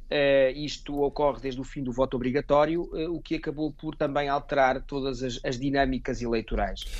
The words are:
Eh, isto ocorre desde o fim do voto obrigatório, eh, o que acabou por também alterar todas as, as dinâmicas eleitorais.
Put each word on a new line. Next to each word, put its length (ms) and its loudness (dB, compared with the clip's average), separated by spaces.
Eh, 460 6
isto 480 -4
ocorre 380 0
desde 180 -4
o 60 -6
fim 180 -8
do 80 -2
voto 240 0
obrigatório, 760 2
eh, 160 -4
o 100 -4
que 160 -4
acabou 380 -4
por 240 -8
também 320 0
alterar 520 2
todas 420 -4
as, 200 -4
as 160 -2
dinâmicas 640 0
eleitorais. 640 -2